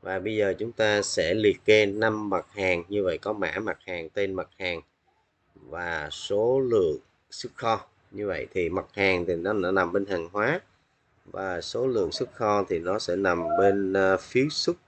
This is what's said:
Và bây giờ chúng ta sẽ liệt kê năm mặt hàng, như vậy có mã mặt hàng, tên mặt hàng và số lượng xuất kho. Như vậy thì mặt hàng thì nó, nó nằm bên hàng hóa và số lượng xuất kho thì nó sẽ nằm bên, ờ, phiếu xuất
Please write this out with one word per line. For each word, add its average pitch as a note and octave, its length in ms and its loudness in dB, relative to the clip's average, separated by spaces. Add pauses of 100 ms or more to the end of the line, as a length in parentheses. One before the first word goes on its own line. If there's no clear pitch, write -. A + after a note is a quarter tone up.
Và F#2+ 180 -4
bây G#2+ 180 -4
giờ G2+ 220 2
chúng A2+ 140 -6
ta G#2+ 300 2
sẽ F2+ 320 0
liệt G#2 300 2
kê G#2+ 220 6
năm G#2+ 440 -2
mặt F2+ 200 -2
hàng, F#2 380 -2
như G2+ 160 0
vậy E2 140 0
có G#2 140 -6
mã F2+ 260 -4
mặt G#2+ 280 -6
hàng, E2+ 240 -8
tên G2 240 -4
mặt F2+ 140 -6 (100)
hàng F2+ 220 -6 (760)
và D#2+ 560 -8
số A2+ 500 0
lượng G2+ 380 2 (320)
xuất - 260 -12
kho. A2+ 280 -2 (260)
Như G2+ 160 -6
vậy E2 260 -4
thì F2 160 0
mặt F2+ 240 -4
hàng F#2 340 2
thì F2+ 80 0
nó, F2 180 -2
nó F#2+ 180 0
nằm F#2 220 0
bên G2 140 0
hàng F2 260 -4
hóa A#2+ 280 0 (640)
và F#2+ 360 -6
số A#2 260 -4
lượng G#2+ 260 0
xuất - 220 -6
kho G#2 340 2
thì F2 100 -2
nó F2+ 200 -2
sẽ F2+ 180 -2
nằm F2+ 280 2 (140)
bên, G2 340 4
ờ, F#2+ 240 4
phiếu B2+ 320 0
xuất - 280 -2 (120)